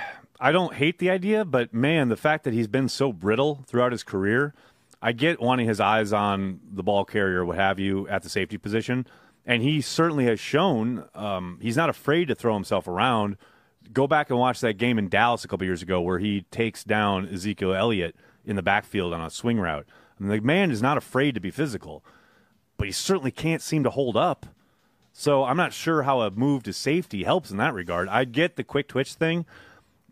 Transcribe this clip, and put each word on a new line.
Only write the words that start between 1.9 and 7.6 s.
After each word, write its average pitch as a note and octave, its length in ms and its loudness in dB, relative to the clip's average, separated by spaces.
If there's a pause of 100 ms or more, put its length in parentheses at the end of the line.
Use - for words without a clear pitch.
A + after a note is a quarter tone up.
the G#2+ 60 0
fact D3+ 280 0
that C3 100 -2
he's A2+ 140 0
been C3 200 0
so C3+ 240 0
brittle B2 540 0
throughout B2 260 2
his A2+ 120 -6
career, A2 500 0 (480)
I A2+ 100 0
get D3 280 0
wanting B2 260 2
his A2 140 2
eyes G#2+ 320 2
on G2 480 0 (100)
the F#2+ 120 -8
ball G2+ 220 2
carrier, F#2+ 400 0
what F2 120 -2
have G2 240 2